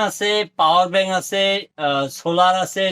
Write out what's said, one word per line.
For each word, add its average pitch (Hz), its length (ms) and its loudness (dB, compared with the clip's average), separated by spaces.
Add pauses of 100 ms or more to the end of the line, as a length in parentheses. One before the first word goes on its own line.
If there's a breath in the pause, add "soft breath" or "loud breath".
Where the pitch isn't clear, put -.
আছে, 202 220 -4 (300)
পাওয়ার 175 340 4
ব্যাংক 190 180 0 (100)
আছে, 196 220 -2 (340)
আহ, 143 300 -2 (120)
সোলার 180 360 2 (100)
আছে, 190 260 -4